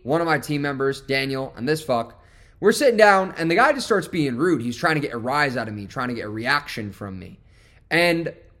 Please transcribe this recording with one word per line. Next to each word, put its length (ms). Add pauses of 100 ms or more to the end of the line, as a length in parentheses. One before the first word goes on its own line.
one 180
of 60
my 120
team 220
members, 400
Daniel, 560
and 100
this 160
fuck. 400 (380)
We're 120
sitting 260
down, 400
and 120
the 40
guy 180
just 140
starts 220
being 280
rude. 240
He's 160
trying 200
to 40
get 140
a 40
rise 380
out 120
of 60
me, 120
trying 220
to 60
get 120
a 40
reaction 640
from 260
me. 200 (520)
And 440 (260)